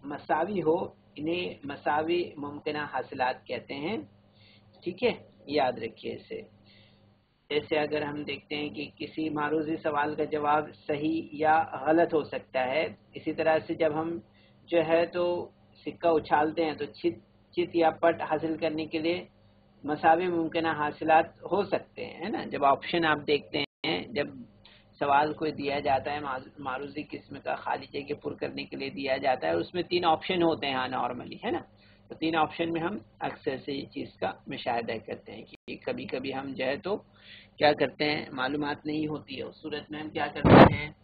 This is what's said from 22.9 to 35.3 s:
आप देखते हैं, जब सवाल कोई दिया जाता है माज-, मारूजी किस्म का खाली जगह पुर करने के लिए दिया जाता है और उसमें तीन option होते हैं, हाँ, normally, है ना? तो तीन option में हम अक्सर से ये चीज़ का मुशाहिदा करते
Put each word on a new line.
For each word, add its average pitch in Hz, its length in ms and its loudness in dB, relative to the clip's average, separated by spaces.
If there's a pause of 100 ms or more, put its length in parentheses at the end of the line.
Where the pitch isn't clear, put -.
आप 151 140 4
देखते 143 460 0 (220)
हैं, 175 280 -4
जब 139 300 -4 (560)
सवाल 143 320 4
कोई 151 200 -4
दिया 139 280 -2
जाता 139 320 0
है 147 80 -6
माज-, 135 400 -8
मारूजी 139 420 -8
किस्म - 360 -12
का 139 160 -4
खाली 135 400 -6
जगह 143 280 -6
पुर 143 120 -6
करने 139 300 -6
के 143 120 -12
लिए 135 140 -6
दिया 135 260 -2
जाता 139 320 0
है 165 60 2
और 170 60 0
उसमें 170 240 -4
तीन 175 200 0
option 170 380 2
होते 156 240 2
हैं, 135 100 -2
हाँ, 127 120 -2
normally, 123 560 -6
है 226 60 -2
ना? 330 140 -4 (440)
तो 160 60 -12
तीन 160 220 -2
option 160 320 0
में 165 120 -2
हम 190 200 -2 (200)
अक्सर 139 360 -4
से 131 160 -8
ये 139 140 -6
चीज़ 127 240 -10
का - 380 -6
मुशाहिदा 120 480 -4
करते - 360 -10